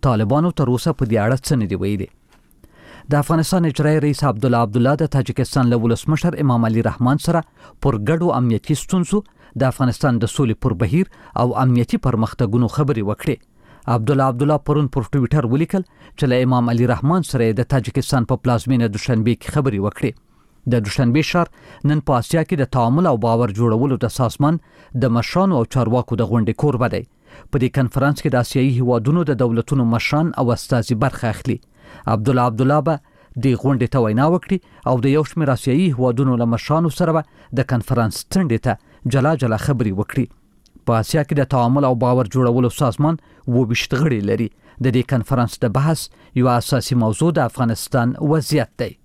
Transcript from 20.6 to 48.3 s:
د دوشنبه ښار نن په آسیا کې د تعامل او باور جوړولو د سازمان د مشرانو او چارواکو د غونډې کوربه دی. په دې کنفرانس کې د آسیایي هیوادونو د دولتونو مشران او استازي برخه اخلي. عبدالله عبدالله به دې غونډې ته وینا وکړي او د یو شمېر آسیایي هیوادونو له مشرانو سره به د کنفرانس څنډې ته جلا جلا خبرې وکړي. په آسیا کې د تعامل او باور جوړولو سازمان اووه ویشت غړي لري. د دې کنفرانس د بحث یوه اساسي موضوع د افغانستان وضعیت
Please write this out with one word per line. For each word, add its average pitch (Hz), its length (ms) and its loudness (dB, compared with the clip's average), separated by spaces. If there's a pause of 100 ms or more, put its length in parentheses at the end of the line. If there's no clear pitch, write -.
د 120 140 2
دوشنبه 120 440 0
ښار 170 180 0 (440)
نن 151 160 2
په 131 140 2
آسیا 165 220 0
کې 175 160 -2
د 131 160 -2
تعامل 127 380 2
او - 20 2 (100)
باور 117 340 0
جوړولو 120 440 2
د 110 140 -4
سازمان 143 420 0 (440)
د 117 140 2
مشرانو 175 440 0
او - 20 2 (140)
چارواکو 117 420 0
د 117 120 0
غونډې 110 300 0
کوربه 127 340 0
دی. - 80 -6 (480)
په 143 100 -2
دې 123 80 0 (100)
کنفرانس 135 420 0
کې 151 140 -2
د 120 100 2
آسیایي 131 320 0
هیوادونو 123 520 0
د 131 160 0
دولتونو 117 500 0
مشران 151 480 -2
او - 20 0 (100)
استازي 117 500 -2
برخه 123 300 -4
اخلي. - 220 -4 (560)
عبدالله 120 360 2
عبدالله 131 380 2
به 156 80 0 (480)
دې 131 180 4
غونډې 127 320 2
ته 131 120 2
وینا 110 280 2
وکړي 185 240 -2 (340)
او 131 40 2 (100)
د 139 100 4
یو 151 140 2
شمېر 151 260 -2
آسیایي 143 380 0
هیوادونو 127 480 2
له 117 140 2
مشرانو 156 440 0
سره 165 180 2
به - 440 -8
د - 100 -4
کنفرانس 117 540 0
څنډې 147 400 0
ته 120 80 0 (420)
جلا 139 180 2 (100)
جلا 110 220 0
خبرې 110 340 0
وکړي. 120 260 -2 (600)
په 117 160 2
آسیا 147 220 0
کې 151 160 -4
د 135 160 0
تعامل 127 360 2
او 127 40 2 (100)
باور 123 200 2 (100)
جوړولو 123 460 2
سازمان 151 420 0 (240)
اووه 123 240 2
ویشت 123 300 -2
غړي 131 280 0
لري. 104 200 -2 (340)
د - 20 0 (100)
دې 127 80 2 (120)
کنفرانس 120 500 -2
د 107 140 -2
بحث 156 280 0 (340)
یوه 123 180 4
اساسي 123 480 0
موضوع 151 240 0
د 143 180 0
افغانستان 120 720 -2
وضعیت 151 640 0